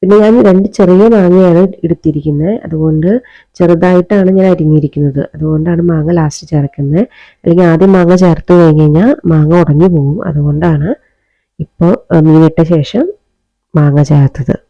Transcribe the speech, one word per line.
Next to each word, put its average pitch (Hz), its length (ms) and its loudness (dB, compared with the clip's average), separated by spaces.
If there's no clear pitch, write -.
പിന്നെ 196 160 0
ഞാൻ 220 260 2
രണ്ട് 196 260 2
ചെറിയ 190 380 2
മാങ്ങയാണ് 185 600 2
എടുത്തിരിക്കുന്നത്, 156 800 -4
അതുകൊണ്ട് 160 580 -2
ചെറുതായിട്ടാണ് 180 760 0
ഞാൻ 190 200 2
അരിഞ്ഞിരിക്കുന്നത്. 147 840 -2
അതുകൊണ്ടാണ് 156 460 -4
മാങ്ങ 165 300 -2
ലാസ്റ്റ് 156 360 -4
ചേർക്കുന്നത്. 143 540 -4
അല്ലെങ്കിൽ 175 200 2
ആദ്യം 175 300 2
മാങ്ങ 180 220 2
ചേർത്ത് 180 380 0
കഴിഞ്ഞ് 160 280 4
കഴിഞ്ഞാൽ 165 340 2
മാങ്ങ 160 360 2
ഉടഞ്ഞു 151 260 0
പോകും. 156 400 -2
അതുകൊണ്ടാണ് 151 680 -4
ഇപ്പൊ, - 560 -4
ആ, 160 40 2
മീനിട്ട 160 440 2
ശേഷം 175 500 -2
മാങ്ങ 147 280 2
ചേർത്തത്. 143 520 -2